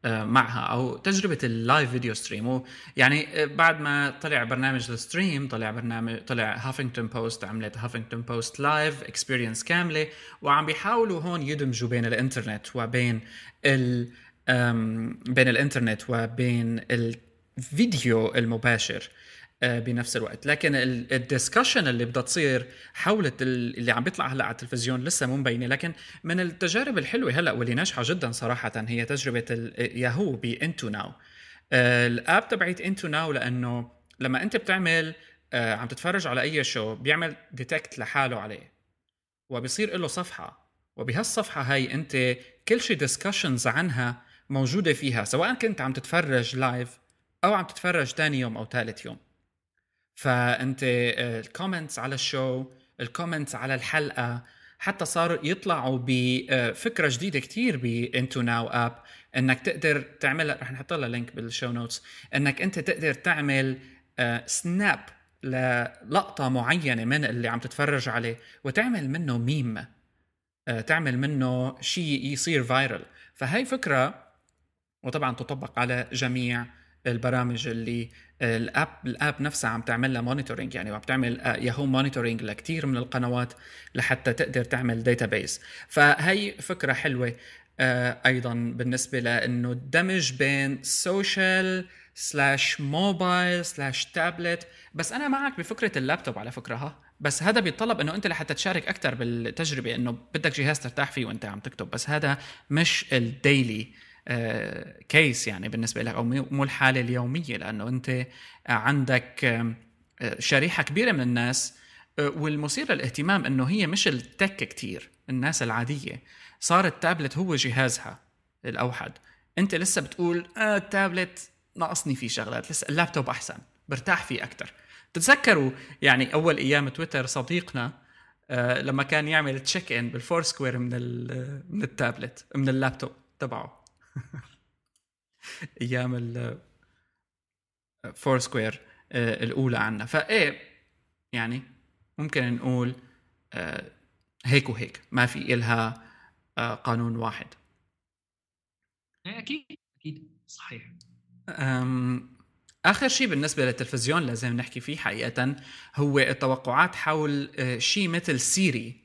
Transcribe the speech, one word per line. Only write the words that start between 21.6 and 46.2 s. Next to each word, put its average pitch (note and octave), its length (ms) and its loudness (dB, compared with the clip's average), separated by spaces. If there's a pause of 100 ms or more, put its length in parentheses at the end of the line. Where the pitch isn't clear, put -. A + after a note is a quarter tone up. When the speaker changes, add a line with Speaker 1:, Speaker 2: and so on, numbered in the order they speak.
Speaker 1:
اللي A#2+ 180 2
بدها B2 180 -2
تصير C3 440 2 (260)
حول G#3 320 2
التل-، B2+ 520 0
اللي A#2+ 140 0
عم A#2 120 2
بيطلع - 240 -2
هلأ C3 160 -2
على G#2 80 -2
التلفزيون B2 520 -4
لسه D3 240 0
مو C3 100 0
مبينة. B2 300 0
لكن D3 260 -2 (300)
من E3+ 160 0
التجارب F#3 580 0
الحلوة E3 340 0
هلأ D#3 200 4
واللي A#2+ 220 0
ناجحة C3+ 320 0
جدًا D3 260 0
صراحة A#2 440 -2
هي A#2 300 -2
تجربة B2 440 -2
ال-، A#2 480 -4
ياهو B2+ 340 0
ب A#2 240 -4
Into C3+ 400 -4
Now. G2+ 160 -6 (600)
آه، B2 360 6
الآب D#3+ 400 4
تبعت F3+ 340 0
Into F#3+ 220 -2
Now D#3 300 -2
لأنه B2 580 -2 (280)
لما C3 240 0
أنت G#3+ 140 0
بتعمل، E3 580 2 (380)
آه، A2+ 220 2
عم A#2+ 120 -6
تتفرج E3+ 400 -2
على B2+ 140 0
أي D3 220 2
شو A2 320 -2
بيعمل D3+ 400 0 (160)
ديتكت C3 480 -6
لحاله B2 400 0
عليه، G#2 340 -10 (760)
وبيصير C3+ 480 -2
له E3+ 100 -2
صفحة، - 640 -8 (240)
وبهالصفحة C#3+ 640 -2
هاي C3 320 2
أنت C3 440 0 (300)
كل A#3 140 4
شي G#3+ 140 0
ديسكشنز D3 720 0
عنها B2 540 0 (280)
موجودة C#3 440 2
فيها، A#2 300 0
سواء E3+ 300 2
كنت A3+ 280 -2
عم C3 120 -2
تتفرج C3 600 0